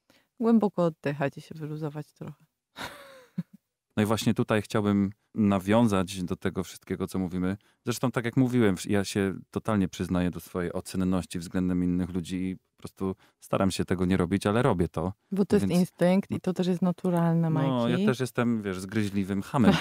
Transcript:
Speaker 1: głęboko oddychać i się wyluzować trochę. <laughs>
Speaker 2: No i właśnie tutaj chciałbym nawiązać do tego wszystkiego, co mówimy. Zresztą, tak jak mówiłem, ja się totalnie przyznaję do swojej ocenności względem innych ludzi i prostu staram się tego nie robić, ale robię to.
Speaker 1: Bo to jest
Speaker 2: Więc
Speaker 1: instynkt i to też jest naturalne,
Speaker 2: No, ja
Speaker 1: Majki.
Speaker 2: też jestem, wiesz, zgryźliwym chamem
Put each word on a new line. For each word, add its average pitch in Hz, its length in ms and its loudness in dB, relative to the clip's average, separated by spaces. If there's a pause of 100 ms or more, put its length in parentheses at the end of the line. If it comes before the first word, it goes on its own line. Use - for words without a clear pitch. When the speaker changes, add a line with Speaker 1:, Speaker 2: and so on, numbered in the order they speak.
(400)
Speaker 1:
głęboko 214 440 4
oddychać 143 540 -2
i - 20 -18
się - 140 -18
wyluzować 151 580 -10
trochę. 156 320 -16 (300)
<laughs> 539 760 -14 (460)
Speaker 2:
No 107 60 2
i 104 40 2
właśnie 110 280 2
tutaj 110 280 0
chciałbym 101 480 2 (240)
nawiązać 98 880 2
do 90 140 -4
tego 90 280 -4
wszystkiego, - 420 -8
co 95 120 -6
mówimy. 92 380 -4 (280)
Zresztą, 120 260 -2
tak 117 140 -2
jak 117 120 -4
mówiłem, 120 480 4
ja 101 200 0
się 95 300 -2 (160)
totalnie 101 380 0
przyznaję 90 420 -2
do 85 100 -10
swojej 87 320 -6
ocenności 92 680 -4
względem 90 460 -2
innych 90 260 0
ludzi 90 260 -6
i 92 320 -8 (100)
prostu - 360 -6 (240)
staram - 300 0
się 90 140 -2
tego 92 200 -2
nie 92 120 2
robić, 90 300 0
ale 107 160 2
robię 92 260 2
to. 82 240 -4 (200)
Speaker 1:
Bo 196 120 2
to 208 120 2
jest 196 100 2
Speaker 2:
Więc 175 140 2
Speaker 1:
instynkt 185 500 0
i 202 100 -4
to 185 120 -2
też 180 140 -2
jest 180 160 0
naturalne, 170 680 2
Speaker 2:
No, 160 120 2
ja 135 60 2 (200)
Speaker 1:
Majki. 190 180 2
Speaker 2:
też 127 140 2
jestem, 120 420 0
wiesz, 92 180 -4
zgryźliwym 98 640 -2
chamem 101 380 4